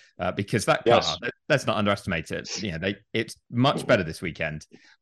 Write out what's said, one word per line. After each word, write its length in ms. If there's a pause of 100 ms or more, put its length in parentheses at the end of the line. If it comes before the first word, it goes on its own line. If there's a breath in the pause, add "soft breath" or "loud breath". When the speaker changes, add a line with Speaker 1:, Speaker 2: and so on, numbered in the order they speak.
(180 soft breath)
Speaker 1:
uh, 140
because 340
that 200
car, 100
Speaker 2:
Yes. 260
Speaker 1:
let, 120 (160)
let's 180
not 80
underestimate 560
it. 320
You 80
know, 60
they, 180 (160)
it's 240 (160)
much 280
Speaker 2:
Mm-hmm. 80
Speaker 1:
better 160
this 180
weekend, 440 (360 soft breath)